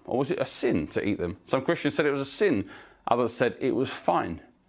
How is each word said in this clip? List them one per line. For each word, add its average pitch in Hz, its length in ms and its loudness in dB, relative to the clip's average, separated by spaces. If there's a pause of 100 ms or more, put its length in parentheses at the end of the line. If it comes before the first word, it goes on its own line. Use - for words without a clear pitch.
or - 140 -2
was 135 120 0
it - 100 -2
a 135 60 -2
sin - 420 0
to - 180 -2
eat 104 120 0
them? 87 260 -4
Some 135 180 0
Christians 147 320 0
said 156 120 2
it 139 60 2
was 139 80 -2
a 135 40 -4
sin, 139 440 2 (400)
others 120 260 2
said 120 260 2
it 131 140 2
was 127 160 0
fine. 104 500 0 (280)